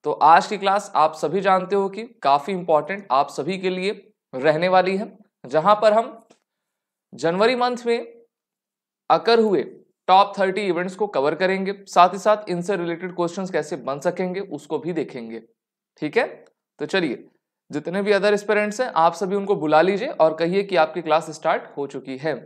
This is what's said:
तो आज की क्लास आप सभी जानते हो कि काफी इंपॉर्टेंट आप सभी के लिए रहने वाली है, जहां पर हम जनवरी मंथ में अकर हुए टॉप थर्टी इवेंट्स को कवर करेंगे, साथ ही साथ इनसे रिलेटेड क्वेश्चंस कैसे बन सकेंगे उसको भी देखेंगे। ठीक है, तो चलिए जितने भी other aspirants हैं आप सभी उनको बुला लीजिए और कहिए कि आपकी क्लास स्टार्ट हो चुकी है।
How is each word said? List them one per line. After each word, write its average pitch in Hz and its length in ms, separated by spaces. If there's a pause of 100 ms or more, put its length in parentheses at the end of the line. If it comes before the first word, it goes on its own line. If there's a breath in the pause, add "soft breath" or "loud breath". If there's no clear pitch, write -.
तो 147 80
आज 175 340
की 208 120
क्लास 196 380
आप 156 180
सभी 165 260
जानते 190 360
हो 196 120
कि 202 140 (200)
काफी 143 300
इंपॉर्टेंट 175 600
आप 139 180
सभी 156 280
के 185 120
लिए 185 200 (440)
रहने 156 340
वाली 185 280
है, 220 220 (260)
जहां 156 300
पर 214 180
हम 233 340 (880)
जनवरी 180 440
मंथ 240 300
में 233 260 (1000)
अकर 170 280
हुए 185 240 (460)
टॉप 190 300
थर्टी 190 240
इवेंट्स 180 340
को 214 120
कवर 151 260
करेंगे, 190 400 (120)
साथ 180 260
ही 196 60
साथ 214 320
इनसे 180 260
रिलेटेड 175 400
क्वेश्चंस 185 340
कैसे 156 280
बन 147 220
सकेंगे 180 400
उसको 147 380
भी 160 140
देखेंगे। 117 500 (600)
ठीक 151 140
है, 240 100 (520)
तो 151 80
चलिए 160 380 (460)
जितने 170 320
भी 208 100
other 202 200
aspirants 208 480
हैं 254 160
आप 165 180
सभी 202 220
उनको 196 200
बुला 156 260
लीजिए 196 280
और 160 260
कहिए 180 260
कि 185 160
आपकी 160 240
क्लास 160 300
स्टार्ट 170 440
हो 143 120
चुकी 135 300
है। 151 160 (120)